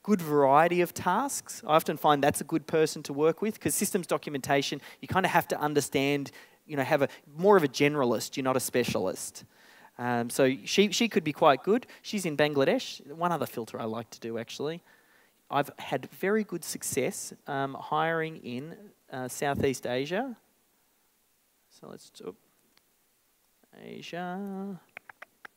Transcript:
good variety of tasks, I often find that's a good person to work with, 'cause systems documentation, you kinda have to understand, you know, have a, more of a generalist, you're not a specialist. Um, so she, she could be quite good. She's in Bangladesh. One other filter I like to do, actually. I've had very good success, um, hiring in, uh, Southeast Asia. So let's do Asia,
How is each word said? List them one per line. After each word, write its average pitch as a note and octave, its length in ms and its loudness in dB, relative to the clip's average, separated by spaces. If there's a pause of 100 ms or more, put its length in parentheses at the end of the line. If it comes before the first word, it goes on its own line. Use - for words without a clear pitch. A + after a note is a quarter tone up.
good G3+ 180 2
variety D3+ 600 6
of E3+ 120 0
tasks, - 720 -4
I D3+ 100 4
often D#3+ 200 2
find D3 260 4
that's C#3+ 200 2
a - 20 -8
good D#3 240 -4
person D#3+ 360 2
to D3 100 -8
work D#3 280 2
with, G#3 200 -2
'cause D3+ 140 -2
systems G3+ 320 -2
documentation, C#3+ 720 -2 (180)
you - 80 -16
kinda F#3 220 2
have E3 200 2
to E3+ 100 -2
understand, C#3+ 720 0 (340)
you D3+ 100 -10
know, C#3 80 0
have C#3 200 2
a, B2+ 40 2 (300)
more G3 180 8
of F3+ 80 8
a C#3+ 60 2
generalist, C#3+ 640 2
you're C#3 80 -4
not C3 140 0
a - 20 2
specialist. - 840 -2 (540)
Um, A#2+ 300 -2
so C3 340 4
she, G3+ 280 4
she A#3 180 2
could G3 140 0
be D3+ 100 -2
quite D3+ 300 4
good. A#3 240 2 (160)
She's F#3+ 240 -4
in D3 100 -2
Bangladesh. D3+ 680 2
One E3 240 -2
other C#3+ 160 -2
filter A#2 340 -8
I A#2 40 -6
like A2+ 260 -8
to - 80 -20
do, A2+ 180 -8
actually. C#3+ 460 -8 (680)
I've C#3+ 300 -2
had C3 320 -4
very G#3 320 0
good F3 200 -8
success, - 680 -4 (140)
um, C#3 260 -4
hiring D#3+ 640 -2
in, C3 400 -10 (340)
uh, B2+ 160 -8
Southeast C#3 600 -2
Asia. F3 500 -4 (1300)
So - 160 -20
let's - 240 -18
do - 240 -14 (1500)
Asia, F#3 960 -10 (760)